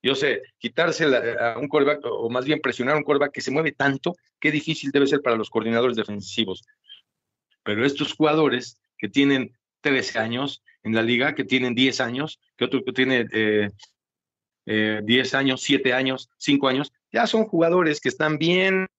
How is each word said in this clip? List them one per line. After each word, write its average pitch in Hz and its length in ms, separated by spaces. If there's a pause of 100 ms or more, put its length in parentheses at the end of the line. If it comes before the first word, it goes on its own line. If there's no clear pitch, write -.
Yo 131 140
sé, 135 260 (160)
quitarse 160 500
la, 117 460
a 117 60
un 143 80
quarterback, 147 380
o 117 240
más 127 160
bien 156 160
presionar 127 340
a - 20
un 143 60
quarterback 143 300
que - 80
se 131 100
mueve 139 220
tanto, 139 420 (240)
qué 147 120
difícil 151 400
debe 139 160
ser 143 140
para 120 140
los 107 140
coordinadores 117 480
defensivos. 101 680 (1000)
Pero 107 220
estos 143 280
jugadores 147 680 (180)
que 107 120
tienen 139 480 (240)
trece 135 360
años 120 460 (200)
en 110 120
la 113 60
liga, 123 340
que 143 80
tienen 123 320
diez 131 260
años, 127 380 (160)
que 123 100
otro 123 180
que 127 100
tiene, 127 380
eh, 107 380 (960)
eh, 107 380
diez 123 300
años, 135 280
siete 135 320
años, 131 440
cinco 143 320
años, 135 240 (180)
ya 226 160
son 220 180
jugadores 165 540
que 131 100
están 156 280
bien 185 500 (120)